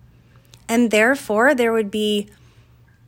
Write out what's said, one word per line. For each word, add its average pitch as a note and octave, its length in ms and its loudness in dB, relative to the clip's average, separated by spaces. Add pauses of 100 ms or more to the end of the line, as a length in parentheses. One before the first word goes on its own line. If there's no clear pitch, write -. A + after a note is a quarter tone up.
(680)
And A#3 240 0
therefore, A#3 640 2
there A#3 180 0
would A3 160 -2
be G#3 400 -4 (800)